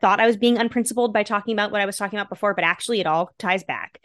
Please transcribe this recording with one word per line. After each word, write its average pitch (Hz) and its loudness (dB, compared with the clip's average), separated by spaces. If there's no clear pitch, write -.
thought 202 4
I 220 4
was 233 4
being 240 4
unprincipled 233 0
by 208 2
talking 208 -4
about 208 -2
what 208 0
I 202 0
was 196 -6
talking 202 -6
about 202 -6
before, 202 -2
but 175 0
actually 190 0
it 175 -2
all 165 0
ties 185 -2
back. - -10